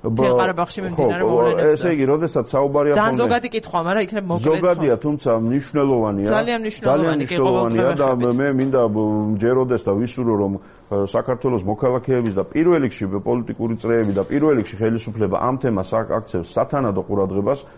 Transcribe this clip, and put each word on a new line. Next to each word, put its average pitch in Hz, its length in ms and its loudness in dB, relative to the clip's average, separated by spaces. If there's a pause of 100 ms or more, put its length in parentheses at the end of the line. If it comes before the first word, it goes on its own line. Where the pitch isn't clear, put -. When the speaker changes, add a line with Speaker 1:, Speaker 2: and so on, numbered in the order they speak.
Speaker 1:
ბ-, 113 100 -2
Speaker 2:
მთიან 127 200 2
ყარაბაღში 175 480 0
მიმდინარე 143 420 0
Speaker 1:
ხო, 110 60 2
Speaker 2:
მოვლენებზე. 120 440 4
Speaker 1:
ესე 175 160 0
იგი, 143 160 2
როდესაც 151 400 0
საუბარი 143 440 2
Speaker 2:
ძალიან 147 120 4
Speaker 1:
ახონდა 214 200 2
Speaker 2:
ზოგადი 240 280 0
კითხვა, 214 320 -4
მაგრამ 190 240 0
იქნებ 202 200 -6
მოკლედ, 170 200 -2
ხო. - 20 4
Speaker 1:
ზოგადია, 160 480 2
თუმცა 143 400 -2
მნიშვნელოვანია. 113 960 0
Speaker 2:
ძალიან 233 320 0
მნიშვნელოვანი, 208 320 -2
Speaker 1:
ძალიან 160 220 2
Speaker 2:
კი, 147 40 0
Speaker 1:
მნიშვნელოვანია 120 720 0
და 143 160 0
Speaker 2:
ყოველდღიურად. 123 320 2
Speaker 1:
მე 139 140 0
მინდა, 131 320 2
ბ-, 107 440 0
მჯეროდეს 120 540 2
და 101 120 -2
ვისურვო, 117 420 0
რომ, 98 180 0 (300)
ა, 104 200 -6
საქართველოს 117 600 -2
მოქალაქეები 123 640 0
და 95 160 -2
პირველ 165 360 2
რიგში, 113 240 -4
ბ-, 98 200 -4
პოლიტიკური 113 500 -4
წრეები 113 380 0
და 98 100 0
პირველ 147 320 2
რიგში 107 220 -2
ხელისუფლება 110 600 -2
ამ 127 200 0
თემას 107 320 -2
აქ-, 110 240 -2
აქცევს 92 360 -4
სათანადო 117 520 -2
ყურადღებას. 101 580 -2 (180)